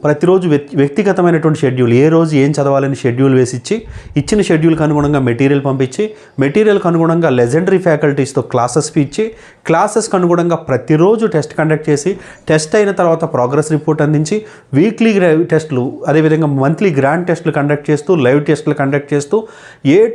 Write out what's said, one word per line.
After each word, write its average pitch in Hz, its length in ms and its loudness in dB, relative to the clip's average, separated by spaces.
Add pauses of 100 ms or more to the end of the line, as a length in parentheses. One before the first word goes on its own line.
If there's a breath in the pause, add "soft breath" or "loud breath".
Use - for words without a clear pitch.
ప్రతిరోజు 175 440 2
వ్యక్-, - 280 -2
వ్యక్తిగతమైనటువంటి 165 840 0
షెడ్యూల్, 127 340 0
ఏ 135 160 4
రోజు 160 280 2
ఏం 139 140 2
చదవాలని 139 460 0
షెడ్యూల్ 131 380 0
వేసిచ్చి, 131 480 -2 (340 loud breath)
ఇచ్చిన 208 260 0
షెడ్యూల్కి 160 400 2
అనుగుణంగా 147 360 0
మెటీరియల్ 135 460 0
పంపించి, 135 460 -4 (280 loud breath)
మెటీరియల్కి 202 500 2
అనుగుణంగా 165 400 2
లెజెండరీ 143 500 2
ఫ్యాకల్టీస్తో 147 640 0
క్లాసెస్ 123 560 -2
ఇచ్చి, 214 340 -2 (340 loud breath)
క్లాసెస్కి 202 500 0
అనుగుణంగా 170 400 0
ప్రతిరోజు 170 720 0
టెస్ట్ - 280 -4
కండక్ట్ 156 340 -2
చేసి, 170 280 -2 (320 loud breath)
టెస్ట్ 156 280 0
అయిన 202 140 2
తర్వాత 170 340 0
ప్రోగ్రెస్ 147 480 -2
రిపోర్ట్ 156 300 -2
అందించి, 156 400 0 (320 loud breath)
వీక్లీ 220 440 2
గ్రా-, 165 300 2
టెస్టులు, 151 440 -2 (160)
అదేవిధంగా 156 380 2
మంత్లీ 147 440 0
గ్రాండ్ 147 360 0
టెస్టులు 160 260 -2
కండక్ట్ 147 380 -2
చేస్తూ, 151 240 0
లైవ్ 143 300 2
టెస్టులు 147 300 -2
కండక్ట్ 139 400 -2
చేస్తూ, 196 320 -2 (400 loud breath)
A 151 120 6 (160)